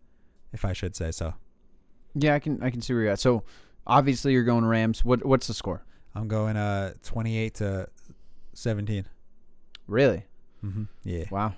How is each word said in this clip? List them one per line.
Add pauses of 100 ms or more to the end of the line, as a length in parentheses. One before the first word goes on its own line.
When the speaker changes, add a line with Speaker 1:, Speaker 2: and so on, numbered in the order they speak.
(540)
Speaker 1:
if
I
should
say
so. (840)
Speaker 2:
Yeah,
I
can,
I
can
see
where
you're
at.
So, (420)
obviously,
you're
going
Rams.
What,
what's
the
score? (300)
Speaker 1:
I'm
going,
uh, (100)
twenty-eight
to (680)
seventeen. (800)
Speaker 2:
Really? (420)
Speaker 1:
Mm-hmm. (200)
Yeah.
Speaker 2:
Wow.